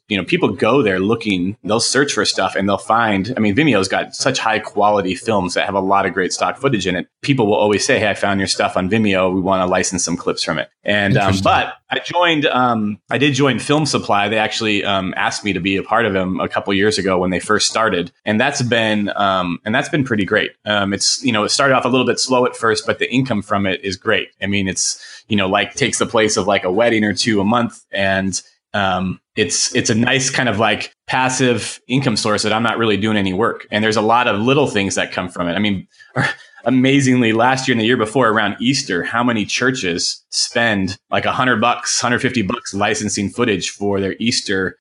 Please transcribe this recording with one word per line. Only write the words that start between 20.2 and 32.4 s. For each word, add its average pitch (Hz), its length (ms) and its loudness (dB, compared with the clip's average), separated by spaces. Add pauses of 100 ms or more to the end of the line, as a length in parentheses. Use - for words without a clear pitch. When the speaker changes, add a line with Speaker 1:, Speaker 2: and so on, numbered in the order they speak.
Speaker 1:
great. 101 260 0 (140)
Um, 101 280 0
it's, - 300 -2
you 127 80 0
know, 107 120 2
it 98 60 0
started 139 260 2
off 120 100 2
a 123 40 2
little 127 180 2
bit 110 120 0
slow 123 260 2
at 120 100 -2
first, 110 320 -2
but 107 120 -2
the 104 120 -2
income 123 300 0
from 101 260 -2
it 92 160 -2
is 98 140 -6
great. 104 320 -2 (120)
I 98 60 -4
mean, 98 200 0
it's, - 600 -6
you 110 100 -2
know, 95 100 2
like, 101 280 0
takes 113 240 -2
the 123 60 0
place 110 320 2
of, 95 100 0
like, 101 160 2
a 92 80 -2
wedding 110 320 2
or 104 100 0
two 104 280 0
a 95 40 0
month. 117 460 0
And, 95 480 -2 (340)
um, 92 460 -2 (160)
it's, - 400 -2
it's 120 140 0
a 117 60 2
nice 131 340 0
kind 127 200 -2
of, 101 100 -2
like, 107 320 0 (160)
passive 127 800 0
income 127 300 -2
source 104 260 0